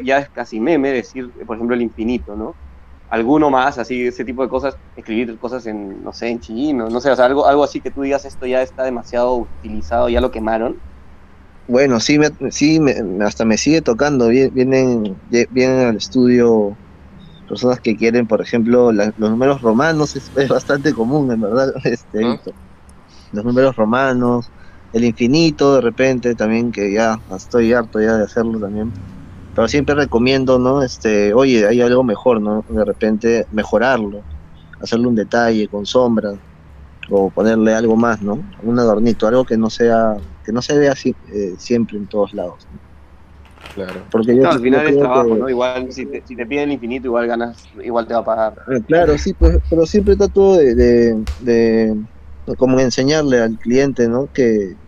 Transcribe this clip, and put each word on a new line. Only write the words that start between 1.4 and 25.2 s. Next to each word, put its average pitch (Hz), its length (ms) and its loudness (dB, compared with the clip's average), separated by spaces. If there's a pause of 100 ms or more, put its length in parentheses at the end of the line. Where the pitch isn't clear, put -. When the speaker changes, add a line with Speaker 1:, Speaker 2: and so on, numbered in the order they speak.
Speaker 1:
por 117 100 -8
ejemplo, 120 200 -2
el 120 60 -2
infinito, 113 540 -4
¿no? 110 220 -10 (500)
Alguno 139 420 2
más, 131 280 0
así, 123 280 -4
ese 120 180 -6
tipo 123 180 -6
de 120 60 -4
cosas, 131 300 -6 (180)
escribir 113 420 -6
cosas 120 280 -10
en, 101 360 -10
no 104 100 -14
sé, 113 160 -8
en 117 120 -6
chino, 120 500 -4
no 120 100 -2
sé, 143 100 2
o 123 60 4
sea, 123 100 4
algo, 139 200 2
algo 143 160 4
así 139 180 -4
que 131 120 -10
tú 143 100 -8
digas, 139 220 -4
"Esto 131 220 -12
ya 127 160 0
está 131 220 -8
demasiado 123 520 -2
utilizado, 113 720 -4
ya 120 120 0
lo 127 120 0
quemaron". 113 500 -4 (840)
Speaker 2:
Bueno, 127 320 2
sí, 147 180 2
me, 151 120 4 (220)
sí, 156 280 2
me, 139 140 2 (300)
hasta 104 200 -2
me 110 140 2
sigue 156 240 2
tocando, 127 480 2
vie-, 127 220 4
vienen, 127 680 0 (100)
vie-, 120 200 2
vienen 127 380 2
al 110 80 0
estudio 117 840 2 (680)
personas 120 320 -2
que 110 160 -2
quieren, 113 300 2
por 107 160 0
ejemplo, 120 500 2
la, 104 240 0
los 107 140 0
números 127 320 0
romanos, 143 540 0
es, - 200 -12
es 135 120 0
bastante 139 460 0
común, 127 380 0
en 113 80 -2
verdad, 120 380 0
<laughs> - 60 -12
este, 113 360 -4
Speaker 3:
¿Ah? 120 120 0
Speaker 2:
Víctor. - 220 -10 (800)
Los 107 120 -6
números 127 320 2
romanos, 120 760 0 (400)
el 117 120 0
infinito, 139 720 2